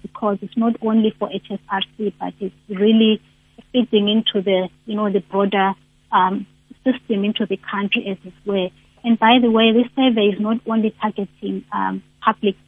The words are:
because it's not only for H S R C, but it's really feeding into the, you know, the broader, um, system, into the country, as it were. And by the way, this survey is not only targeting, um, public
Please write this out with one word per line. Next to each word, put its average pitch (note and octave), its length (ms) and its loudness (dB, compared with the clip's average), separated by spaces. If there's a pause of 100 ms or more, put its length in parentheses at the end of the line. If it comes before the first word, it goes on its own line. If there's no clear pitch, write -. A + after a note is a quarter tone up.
because G3+ 400 -4
it's - 160 -12
not A3+ 240 0
only A3 300 2
for - 200 -6
H G3 200 -8
S G3 80 -8 (100)
R G3 120 -4 (140)
C, G#3 240 -4
but F#3 200 -8
it's F#3+ 160 -10 (140)
really G#3+ 520 2 (500)
feeding G#3+ 380 0
into G#3+ 320 0
the, F#3 260 0 (200)
you G#3+ 80 -6
know, G#3 160 -2
the G3 80 0
broader, G3 540 0 (380)
um, G3 360 0 (360)
system, A3 400 -2
into G#3+ 220 -2
the G3 120 -4
country, G3+ 500 -6
as F#3+ 180 -6
it F#3 80 -18 (100)
were. G3 260 -2 (340)
And A#3 160 2
by A#3 200 6
the A#3 120 2
way, A3+ 200 4
this A#3+ 240 2
survey A3+ 340 2
is G3 100 -2
not A3 260 0
only A3 240 0 (100)
targeting, G3 720 -6
um, F#3+ 300 -4 (180)
public A3 360 0 (120)